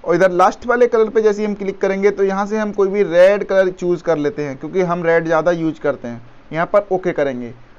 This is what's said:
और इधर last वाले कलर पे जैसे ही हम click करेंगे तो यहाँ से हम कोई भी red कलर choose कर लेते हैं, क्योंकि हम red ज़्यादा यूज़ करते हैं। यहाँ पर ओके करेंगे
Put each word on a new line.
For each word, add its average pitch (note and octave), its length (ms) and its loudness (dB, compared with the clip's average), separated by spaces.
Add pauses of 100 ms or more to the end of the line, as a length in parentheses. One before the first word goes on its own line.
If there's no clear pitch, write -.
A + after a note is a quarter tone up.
और E3 100 0
इधर F#3 180 4
last F#3+ 340 2
वाले A#3+ 200 4
कलर A3 240 2
पे A3 120 0
जैसे G#3 200 2
ही G#3+ 40 -2
हम G#3 80 -4
click G3 260 -6
करेंगे G3 300 2
तो G3 140 -2
यहाँ G3 220 -2
से G#3+ 120 -4
हम G#3+ 140 -4
कोई G3 160 0
भी G3+ 160 0
red F#3 400 4
कलर F#3+ 260 2
choose F3 320 -4
कर E3 160 0
लेते D3 240 -4
हैं, C3+ 140 -8
क्योंकि D#3+ 260 -4
हम F3 220 -2
red E3 220 2
ज़्यादा D#3+ 260 0
यूज़ D#3+ 280 -4
करते C3 280 -4
हैं। A#2+ 120 -12 (320)
यहाँ E3 140 -4
पर G3+ 260 0
ओके F#3 200 -4
करेंगे B2 400 -4 (260)